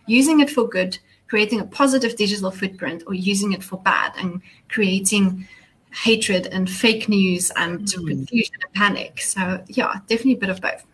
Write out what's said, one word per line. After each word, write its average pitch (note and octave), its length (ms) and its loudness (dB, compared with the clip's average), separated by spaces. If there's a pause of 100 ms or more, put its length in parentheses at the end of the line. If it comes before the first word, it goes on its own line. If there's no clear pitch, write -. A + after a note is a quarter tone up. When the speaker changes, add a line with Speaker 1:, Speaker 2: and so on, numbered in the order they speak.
Speaker 1:
using C4+ 340 6
it C#4 100 4
for A3+ 180 0
good, F#3 300 -2 (300)
creating G#3+ 320 0
a F#3+ 40 -4
positive B3+ 520 2
digital G3 340 0
footprint, F3+ 560 -8
or F#3+ 80 -6
using G3 380 0
it F#3 100 -4
for - 160 -10
bad - 380 2
and F3+ 240 -6 (280)
creating F#3+ 800 0 (580)
hatred A3 440 2
and F#3 220 -2
fake A3 380 0
news F#3+ 480 2
and E3+ 300 -4
Speaker 2:
Mm. F#3 220 -4
Speaker 1:
confusion D3 540 -2
and - 120 -10
panic. - 460 -2
So F#3 480 -4
yeah, - 260 -2 (140)
definitely A3+ 260 2
a - 40 0
bit F#3+ 120 -2
of F#3 100 -6
both. - 340 -8